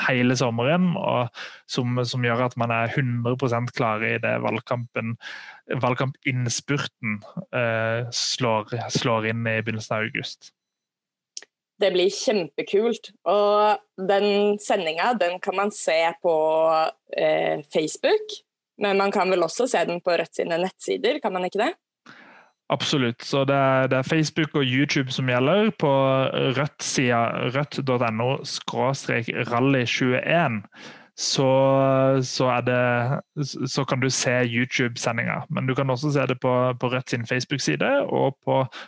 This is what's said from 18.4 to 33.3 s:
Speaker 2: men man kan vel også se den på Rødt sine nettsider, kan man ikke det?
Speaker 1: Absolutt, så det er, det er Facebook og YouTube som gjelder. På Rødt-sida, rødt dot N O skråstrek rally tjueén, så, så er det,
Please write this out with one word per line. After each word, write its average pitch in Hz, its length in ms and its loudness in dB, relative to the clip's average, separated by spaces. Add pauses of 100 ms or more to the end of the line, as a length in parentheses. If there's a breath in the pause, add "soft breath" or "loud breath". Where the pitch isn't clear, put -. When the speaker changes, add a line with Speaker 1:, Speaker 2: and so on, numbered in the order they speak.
Speaker 2:
men 196 160 2
man 196 140 2
kan 185 180 2
vel 185 140 4
også 240 240 0
se 180 180 2
den 170 140 -4
på 175 180 0
Rødt 170 160 -4
sine 165 240 -2
nettsider, 196 640 -2
kan 196 100 -2
man 185 120 -2
ikke 190 160 -2
det? 311 140 0 (960 loud breath)
Speaker 1:
Absolutt, 131 500 0
så 139 240 0
det 139 80 2
er, 135 320 4
det 131 140 2
er 127 80 -6
Facebook 156 480 0
og 139 80 2
YouTube 131 480 0
som 131 160 -2
gjelder. 151 500 4
På 143 140 2 (640)
Rødt-sida, 123 960 0
rødt 139 320 -4
dot 127 160 0
N 113 220 0
O 131 80 0 (100)
skråstrek 123 880 -4 (220)
rally 127 320 2
tjueén, 127 800 0 (500 loud breath)
så, - 320 0 (800)
så 127 320 0
er 120 100 0
det, 123 800 0 (220)